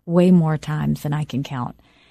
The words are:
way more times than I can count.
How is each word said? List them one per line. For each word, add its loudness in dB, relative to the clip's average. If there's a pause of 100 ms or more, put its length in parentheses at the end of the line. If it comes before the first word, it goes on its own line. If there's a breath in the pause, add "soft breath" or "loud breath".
way 4
more 4
times -4
than -4
I -4
can -6
count. -10 (320 soft breath)